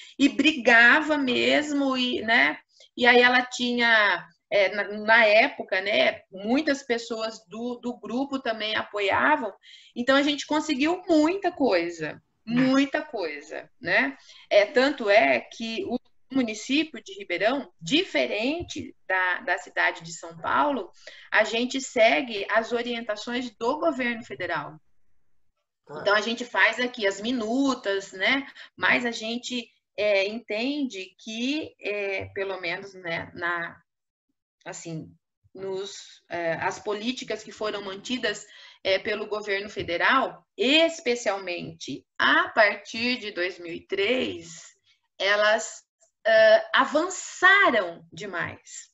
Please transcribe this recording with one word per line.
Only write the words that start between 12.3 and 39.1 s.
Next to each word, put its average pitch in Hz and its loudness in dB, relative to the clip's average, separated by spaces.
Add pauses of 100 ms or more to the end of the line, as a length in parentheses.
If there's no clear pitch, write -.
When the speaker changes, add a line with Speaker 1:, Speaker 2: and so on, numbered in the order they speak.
Speaker 1:
muita 262 2
coisa, 151 -10 (120)
né? 226 0 (340)
É, 208 8
tanto 262 2
é 139 6
que 226 -8
o 233 -4 (360)
município 262 -2
de - -16
Ribeirão, 202 -2 (100)
diferente 262 -2 (100)
da, 185 0
da 180 -2
cidade 175 -4
de 165 -14
São 165 -14
Paulo, 262 0 (400)
a 208 4
gente 247 -2
segue 233 2
as 226 0
orientações 240 -6
do 262 -2
governo 247 -2
federal. 165 -8 (1120)
Speaker 2:
Tá. 147 -14
Speaker 1:
Então, 196 2
a 214 2
gente 233 -6
faz 220 0
aqui 247 -2
as 196 -2
minutas, 233 -2
né? 233 -2 (280)
Mas 247 0
a 240 -2
gente, 233 -8 (280)
é, 196 2
entende 226 -6
que, 262 -6
é, 196 -6 (100)
pelo 190 -4
menos, 185 -8
né, 175 -8
na, 170 -6 (880)
assim, 165 -12 (400)
nos, 190 -10
é, 170 -4
as - -4
políticas 220 -6
que 220 -18
foram 208 -6
mantidas, 202 -6 (360)
é, 190 2
pelo 208 -4